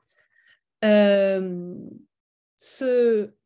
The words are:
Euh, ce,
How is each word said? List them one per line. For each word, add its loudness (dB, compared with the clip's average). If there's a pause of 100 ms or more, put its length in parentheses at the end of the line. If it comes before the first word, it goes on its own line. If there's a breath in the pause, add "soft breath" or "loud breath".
(840 soft breath)
Euh, 2 (800)
ce, -10 (600)